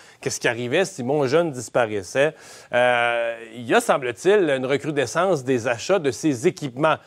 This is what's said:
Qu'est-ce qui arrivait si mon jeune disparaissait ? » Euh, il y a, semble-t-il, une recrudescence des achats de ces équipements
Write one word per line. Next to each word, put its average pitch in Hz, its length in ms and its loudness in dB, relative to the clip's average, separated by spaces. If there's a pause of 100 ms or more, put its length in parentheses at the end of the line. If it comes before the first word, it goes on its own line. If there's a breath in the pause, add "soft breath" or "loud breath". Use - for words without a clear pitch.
(200 loud breath)
Qu'est-ce - 180 -6
qui - 80 -2
arrivait 123 380 0
si 139 180 -8
mon 139 240 0
jeune 160 240 2
disparaissait ? » 123 840 -2 (380 loud breath)
Euh, 120 640 2 (180)
il 120 100 -12
y 135 100 0
a, 240 60 4
semble-t-il, 165 680 2
une 131 160 0
recrudescence 143 760 0
des 123 240 0
achats 127 320 0
de 139 140 0
ces 139 340 -2
équipements 147 500 0 (100)